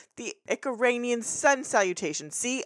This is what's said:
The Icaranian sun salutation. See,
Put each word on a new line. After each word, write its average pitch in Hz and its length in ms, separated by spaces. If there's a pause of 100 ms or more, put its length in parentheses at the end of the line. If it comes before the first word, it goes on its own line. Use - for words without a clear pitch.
(160)
The 233 200 (140)
Icaranian 240 760
sun 277 400
salutation. 175 680
See, 254 340